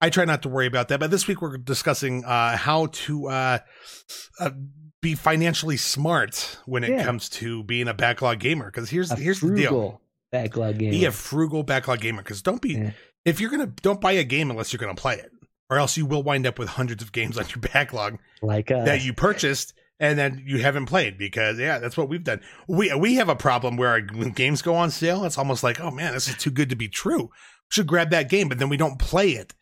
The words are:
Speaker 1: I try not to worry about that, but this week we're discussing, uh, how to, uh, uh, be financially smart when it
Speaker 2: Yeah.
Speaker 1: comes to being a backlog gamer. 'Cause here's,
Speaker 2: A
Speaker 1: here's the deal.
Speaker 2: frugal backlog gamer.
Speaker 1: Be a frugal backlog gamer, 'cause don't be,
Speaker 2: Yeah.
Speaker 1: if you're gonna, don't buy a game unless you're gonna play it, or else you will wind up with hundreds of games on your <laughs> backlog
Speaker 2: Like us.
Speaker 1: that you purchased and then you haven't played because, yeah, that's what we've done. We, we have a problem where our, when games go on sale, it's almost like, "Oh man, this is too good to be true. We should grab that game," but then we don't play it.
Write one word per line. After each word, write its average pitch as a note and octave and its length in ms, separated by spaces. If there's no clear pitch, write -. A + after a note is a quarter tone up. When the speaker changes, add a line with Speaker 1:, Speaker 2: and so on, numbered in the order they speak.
Speaker 1:
I E3 80
try F3 160
not D#3 180
to C#3+ 60
worry B2+ 180
about B2 220
that, C#3 100
but D#3 100
this F#3+ 180
week F#3 140
we're C#3 160
discussing, B2+ 680
uh, A#2 320
how D#3 300
to, D3 400
uh, C3 300
uh, D#3+ 120
be D#3+ 140
financially D#3+ 640
smart C#3+ 880
when B2+ 180
it A#2+ 80
Speaker 2:
Yeah. B3+ 140
Speaker 1:
comes A#2+ 240
to A2+ 340
being A#2+ 240
a A2+ 60
backlog A#2 460
gamer. B2 320
'Cause A#2 180
here's, E3+ 220
Speaker 2:
A B2 40
Speaker 1:
here's F3 240
the D#3 160
deal. C#3+ 160
Speaker 2:
frugal G#2+ 300
backlog A2+ 480
gamer. G#2+ 120
Speaker 1:
Be F3 140
a C3+ 60
frugal D#3 520
backlog C3 380
gamer, A2 220
'cause G2 180
don't A3+ 200
be, G#3 120
Speaker 2:
Yeah. G#2+ 180
Speaker 1:
if E3+ 160
you're A3 120
gonna, C#4+ 160
don't G3 340
buy G3 120
a F3+ 100
game C#3 280
unless A2+ 220
you're A#2 60
gonna G2+ 160
play B2 200
it, - 160
or C3 80
else C#3+ 180
you D#3 100
will C#3+ 180
wind C#3 220
up B2 140
with A2+ 100
hundreds A#2 320
of A2+ 100
games A2 260
on G2+ 120
your - 100
<laughs> - 140
backlog A2+ 440
Speaker 2:
Like G#2+ 300
us. B2 140
Speaker 1:
that C#3 180
you B2+ 100
purchased E3+ 600
and D3+ 200
then C3+ 260
you C3+ 140
haven't C#3 280
played A#2+ 300
because, G#2+ 400
yeah, D#3 220
that's A#2+ 160
what D3 140
we've E3+ 140
done. A#2 180
We, F3 280
we G#3+ 200
have A3 140
a C#3+ 60
problem B2 420
where B2 120
our, A2+ 120
when A2+ 180
games C3+ 300
go E3+ 140
on E3+ 160
sale, F3 320
it's E3 140
almost C3+ 260
like, A#2+ 160
"Oh E3 120
man, C#3+ 220
this C3 140
is C3 80
too - 160
good C3 200
to B2+ 40
be A2 140
true. - 340
We - 480
should G3+ 160
grab E3 220
that D#3 200
game," F#3+ 200
but B2+ 100
then C#3 100
we D3 80
don't C#3 220
play F#3+ 320
it. G#2 300